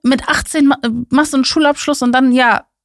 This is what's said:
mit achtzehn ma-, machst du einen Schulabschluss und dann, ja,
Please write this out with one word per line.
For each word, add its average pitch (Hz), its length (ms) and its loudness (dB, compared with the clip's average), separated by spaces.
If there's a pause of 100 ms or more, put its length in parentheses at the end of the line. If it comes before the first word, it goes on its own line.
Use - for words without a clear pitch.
mit 254 240 -2
achtzehn 302 420 -2
ma-, 277 100 0 (320)
machst 294 240 0
du - 20 2
einen 262 80 2
Schulabschluss 294 560 -2
und 247 120 0
dann, 254 200 2
ja, 240 320 2 (200)